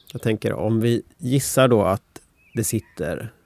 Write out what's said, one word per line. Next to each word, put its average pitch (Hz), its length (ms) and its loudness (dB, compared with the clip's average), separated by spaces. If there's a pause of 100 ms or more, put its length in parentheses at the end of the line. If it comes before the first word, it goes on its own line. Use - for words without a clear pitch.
(140)
Jag - 80 -12
tänker 110 320 -2
om 110 280 -2
vi 117 200 0 (160)
gissar 131 500 2
då 113 160 4
att - 380 -2 (340)
det 117 80 -2
sitter 87 720 -6 (120)